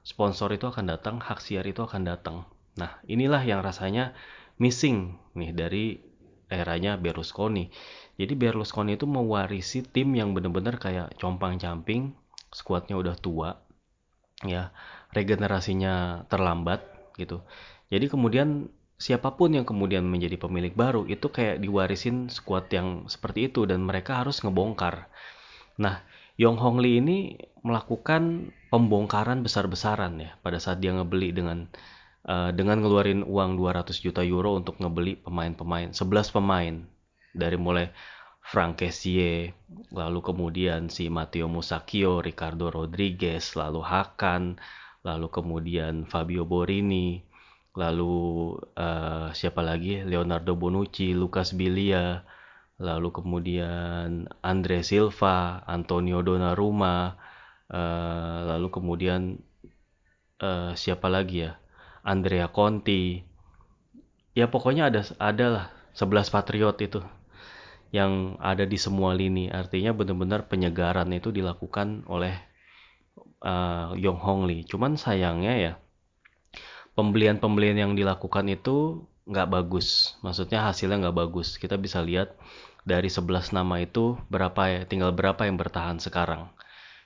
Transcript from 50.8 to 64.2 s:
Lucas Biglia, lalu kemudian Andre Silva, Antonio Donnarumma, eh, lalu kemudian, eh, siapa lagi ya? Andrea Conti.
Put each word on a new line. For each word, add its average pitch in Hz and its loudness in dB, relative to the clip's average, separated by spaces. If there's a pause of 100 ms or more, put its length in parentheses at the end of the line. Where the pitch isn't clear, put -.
Lucas 90 0
Biglia, 92 2 (560)
lalu 85 -2
kemudian 87 -4 (160)
Andre 90 2
Silva, 95 2
Antonio 87 0
Donnarumma, 90 2 (560)
eh, 85 -4 (100)
lalu 85 0
kemudian, 90 0 (1040)
eh, 90 -2
siapa 92 -2
lagi 92 0
ya? 82 -8 (540)
Andrea 92 2
Conti. 101 2 (1120)